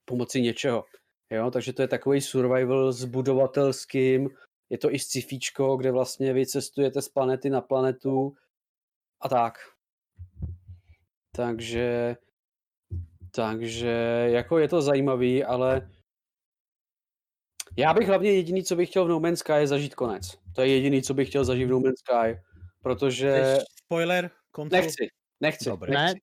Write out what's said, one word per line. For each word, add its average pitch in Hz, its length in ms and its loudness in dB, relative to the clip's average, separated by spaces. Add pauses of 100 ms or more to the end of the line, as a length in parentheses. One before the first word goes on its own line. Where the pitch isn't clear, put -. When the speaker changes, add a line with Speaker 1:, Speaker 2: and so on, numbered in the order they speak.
Speaker 1:
pomocí 123 380 -4
něčeho. 117 420 0 (460)
Jo, 113 200 -2
takže 127 220 -4
to 135 100 -2
je 131 60 0
takovej 139 320 0
survival 131 720 2
s 123 120 -6
budovatelským, 131 1300 0 (400)
je 120 80 -4
to 135 160 0
i 139 40 -2
scifíčko, 135 760 -2
kde 131 160 0
vlastně 131 400 0
vy 131 140 2
cestujete 135 560 -2
z - 60 -12
planety 131 420 0
na 135 100 0
planetu 135 760 0 (880)
a 135 80 -6
tak. 120 260 2 (1800)
Takže, 120 800 -4 (1120)
takže 113 580 -4 (420)
jako 120 280 0
je 151 100 2
to 170 140 0
zajímavý, 135 640 2
ale 127 460 0 (1900)
já 151 180 4
bych 202 140 2
hlavně 196 240 4
jediný, 185 320 0
co 180 120 -2
bych 175 120 0
chtěl 185 160 2
v 170 40 0
No 165 120 2
Man's 170 180 0
Sky, - 140 -2
je 147 140 4
zažít 139 280 -2
konec. 104 440 -6 (160)
To 131 80 0
je 131 60 4
jediný, 135 340 4
co 135 120 -4
bych 135 140 0
chtěl 139 160 0
zažít 127 200 0
v 123 60 0
No 127 100 2
Man's 131 200 0
Sky, 113 400 0 (420)
protože 131 600 0
Speaker 2:
Chceš 135 220 4 (200)
spoiler? 175 460 0 (200)
Koncu? 156 260 -2
Speaker 1:
Nechci, 160 300 0 (340)
nechci, 151 300 -2
Speaker 2:
Dobré. 98 240 -6
Speaker 3:
Ne, 143 100 2
Speaker 1:
nechci. 190 180 0